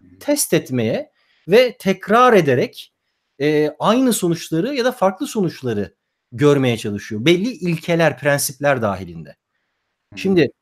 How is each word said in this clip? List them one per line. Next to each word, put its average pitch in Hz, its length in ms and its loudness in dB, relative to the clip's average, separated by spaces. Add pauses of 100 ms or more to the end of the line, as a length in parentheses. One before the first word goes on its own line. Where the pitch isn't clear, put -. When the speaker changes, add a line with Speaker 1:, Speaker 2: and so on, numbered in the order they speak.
(140)
Speaker 1:
hı. - 60 -20
Speaker 2:
test 294 340 -2
etmeye 131 560 -2 (380)
ve 240 300 2
tekrar 220 540 2
ederek, 151 600 0 (480)
e, 151 380 0
aynı 233 340 2
sonuçları 170 640 -2
ya 240 100 -4
da 247 80 0
farklı 196 340 -2
sonuçları 123 680 -4 (380)
görmeye 131 440 2
çalışıyor. 107 480 -8
Belli 180 240 2
ilkeler, 165 720 -2
prensipler 143 640 0
dahilinde. 87 460 -6
Speaker 1:
Hı - 60 -20 (840)
hı. - 20 -14
Speaker 2:
Şimdi 185 320 2 (100)